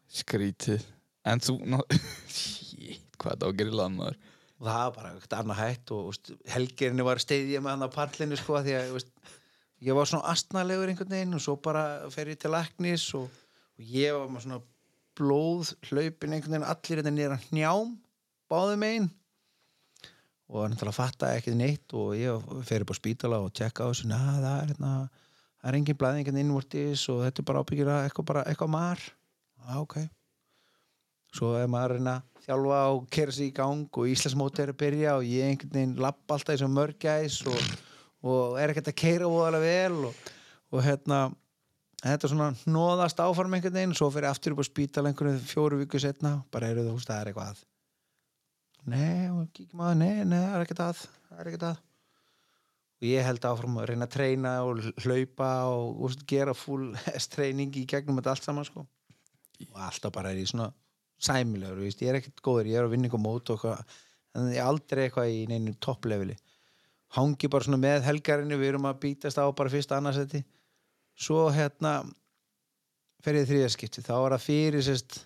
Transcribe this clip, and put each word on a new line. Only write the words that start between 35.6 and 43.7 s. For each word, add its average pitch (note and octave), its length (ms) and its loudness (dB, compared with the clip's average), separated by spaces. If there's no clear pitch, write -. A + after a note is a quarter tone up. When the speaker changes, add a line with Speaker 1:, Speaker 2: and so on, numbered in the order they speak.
Speaker 2:
veginn C3 260 2
labba C#3 320 -2
alltaf D3 220 0
eins C3+ 100 0
og C3+ 80 2
mörgæs D3+ 600 0
og, B2 140 0
og B2+ 320 2
er D3+ 140 2
ekkert D3+ 180 -4
að C#3+ 80 -4
keyra E3+ 320 4
voðalega E3 320 4
vel E3+ 480 2
og, - 140 -14
og C3 80 4
hérna, C#3 380 4
þetta C#3 300 2
svona D3+ 160 2
hnoðast E3+ 580 2
áfram F#3 320 2
einhvern F#3 240 0